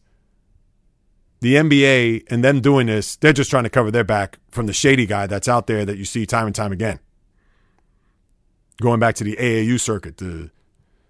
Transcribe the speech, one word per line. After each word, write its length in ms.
the 160
N 120
B 160
A 440
and 160
them 160
doing 260
this, 300
they're 160
just 180
trying 140
to 60
cover 200
their 140
back 340
from 180
the 60
shady 340
guy 200
that's 220
out 180
there 180
that 140
you 60
see 200
time 220
and 80
time 180
again. 280
Going 200
back 160
to 80
the 140
A 200
A 60
U 120
circuit, 420
the 320